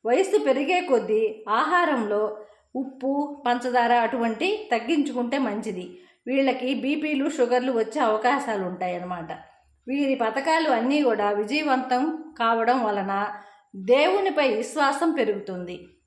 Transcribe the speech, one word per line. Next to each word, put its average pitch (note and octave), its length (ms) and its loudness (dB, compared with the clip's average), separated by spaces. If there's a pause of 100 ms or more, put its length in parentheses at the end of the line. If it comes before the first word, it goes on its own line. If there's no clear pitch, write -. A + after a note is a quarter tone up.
వయస్సు F4 320 4
పెరిగే C#4+ 420 2
కొద్దీ A3 680 0
ఆహారంలో A#3 880 0 (380)
ఉప్పు, C#4 720 -4
పంచదార A#3+ 460 2
అటువంటి A#3+ 800 0
తగ్గించుకుంటే B3 680 0
మంచిది. G#3 600 -4 (280)
వీళ్ళకి C4 480 0
బీపీలు, C#4+ 560 -2
షుగర్లు B3 420 0
వచ్చే A3+ 280 -2
అవకాశాలు A#3 640 0
ఉంటాయన్నమాట. F3+ 680 -6 (560)
వీరి C4+ 260 0
పథకాలు C#4 560 0
అన్నీ C4 320 2
కూడా G#3+ 280 2
విజయవంతం B3+ 1080 0
కావడం A#3 460 2
వలన G3+ 480 -2 (440)
దేవునిపై D4 760 2
విశ్వాసం C#4+ 580 0
పెరుగుతుంది. F#3+ 760 -4 (180)